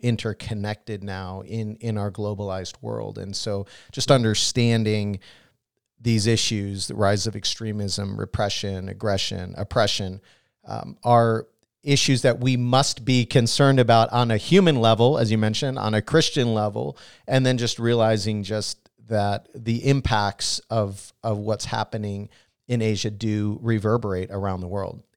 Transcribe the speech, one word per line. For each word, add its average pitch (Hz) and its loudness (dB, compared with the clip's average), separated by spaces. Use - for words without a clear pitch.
interconnected 107 -4
now 95 -10
in, 110 -8
in 110 -4
our 101 -4
globalized 98 -6
world. 110 -8
And 98 -10
so 101 -6
just - 0
understanding 110 2
these 113 2
issues, 101 -2
the 107 -8
rise 101 2
of 107 -6
extremism, 101 -6
repression, 98 -4
aggression, 95 -4
oppression, 98 -2
um, - -10
are 117 4
issues 139 2
that 127 4
we 127 2
must 123 2
be 127 4
concerned 135 4
about 113 6
on 120 2
a 110 2
human 170 4
level, 113 4
as 113 2
you 110 2
mentioned, 110 0
on 107 -2
a 107 2
Christian 127 2
level, 110 -2
and 131 4
then 127 2
just 117 -2
realizing 110 2
just 104 -6
that 101 -2
the 117 -2
impacts 113 0
of, 101 -4
of 107 -2
what's 104 -4
happening 104 -6
in 120 0
Asia 110 0
do 104 -2
reverberate 107 0
around 95 -4
the 90 -10
world. 95 -8